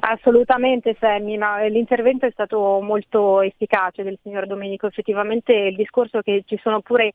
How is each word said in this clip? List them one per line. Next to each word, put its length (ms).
Assolutamente, 1000
Sammy, 400
ma, 240
eh, 80
l'intervento 560
è 60
stato 500
molto 600
efficace 600
del 200
signor 260
Domenico. 400
Effettivamente 640
il 240
discorso 440
che 260
ci 140
sono 200
pure 340